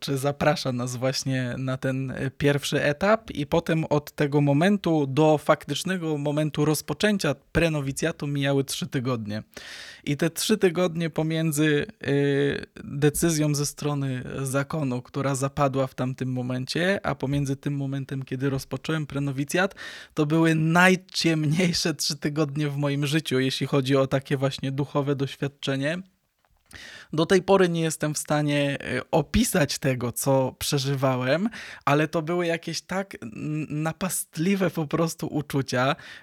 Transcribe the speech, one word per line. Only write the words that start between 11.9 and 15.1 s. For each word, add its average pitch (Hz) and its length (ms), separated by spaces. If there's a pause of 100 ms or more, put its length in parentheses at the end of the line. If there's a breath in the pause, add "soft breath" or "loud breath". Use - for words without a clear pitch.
e, - 40 (800)
decyzją 151 680
ze 143 120
strony 139 580 (180)
zakonu, 135 600
która 139 320